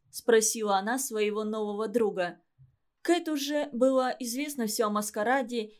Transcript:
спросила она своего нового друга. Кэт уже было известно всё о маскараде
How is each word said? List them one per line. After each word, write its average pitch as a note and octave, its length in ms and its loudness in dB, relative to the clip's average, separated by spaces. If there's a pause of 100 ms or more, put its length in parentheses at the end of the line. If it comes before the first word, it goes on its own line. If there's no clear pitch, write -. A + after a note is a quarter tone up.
(100)
спросила G#3+ 680 2
она G#3+ 200 0
своего G#3+ 460 -2
нового G#3+ 420 -4
друга. F#3+ 540 0 (640)
Кэт E4+ 260 2
уже D4 440 -2
было B3+ 460 2
известно B3+ 480 -4
всё G#3+ 200 0
о G#3 40 0
маскараде A3 880 -2